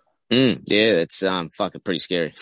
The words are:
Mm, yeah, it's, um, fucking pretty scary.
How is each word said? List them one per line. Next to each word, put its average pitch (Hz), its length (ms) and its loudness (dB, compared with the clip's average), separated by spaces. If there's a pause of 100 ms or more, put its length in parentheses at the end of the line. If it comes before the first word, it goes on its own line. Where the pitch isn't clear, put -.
(320)
Mm, 120 360 2
yeah, 107 340 4
it's, - 220 -4
um, 92 260 -2
fucking - 320 -6
pretty 90 180 -4
scary. 85 420 -4